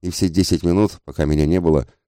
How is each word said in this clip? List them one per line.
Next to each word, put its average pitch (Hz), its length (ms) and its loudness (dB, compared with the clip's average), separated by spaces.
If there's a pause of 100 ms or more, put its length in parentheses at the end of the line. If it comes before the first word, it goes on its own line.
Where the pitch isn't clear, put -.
и 90 100 -6
все 95 180 -2
десять 87 340 0
минут, 95 400 0
пока 73 220 -4
меня 76 200 2
не 87 140 2
было, 78 280 2 (200)